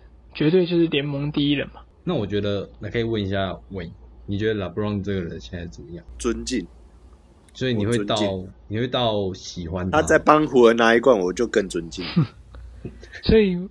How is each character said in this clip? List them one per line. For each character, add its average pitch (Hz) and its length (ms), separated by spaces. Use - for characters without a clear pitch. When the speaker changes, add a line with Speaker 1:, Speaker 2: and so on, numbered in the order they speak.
Speaker 1:
绝 156 160
对 180 160
就 175 120
是 165 80
联 151 180
盟 143 260
第 143 200
一 - 20
人 139 160
嘛。 - 140
Speaker 2:
那 180 100
我 110 120
觉 101 140
得， 101 280
那 107 100
可 120 80
以 117 60
问 110 180
一 95 80
下 95 260
Wayne， 90 200
你 101 100
觉 107 160
得 104 80
LeBron 98 440
这 101 100
个 95 60
人 80 200
现 - 160
在 85 100
怎 - 160
么 - 100
样？ 85 120
Speaker 3:
尊 117 260
敬。 117 220
Speaker 2:
所 127 140
以 123 60
你 101 120
会 120 180
到， 110 120
Speaker 3:
我 107 40
尊 101 100
敬。 95 180
Speaker 2:
你 107 120
会 123 100
到 107 460
喜 90 340
欢 90 200
他？ 151 140
Speaker 3:
他 160 40
在 156 120
帮 151 280
湖 123 200
人 113 100
拿 117 200
一 120 40
冠， 123 160
我 92 160
就 113 140
更 101 220
尊 85 200
敬。 87 160
Speaker 1:
<laughs> - 600
所 220 160
以 190 180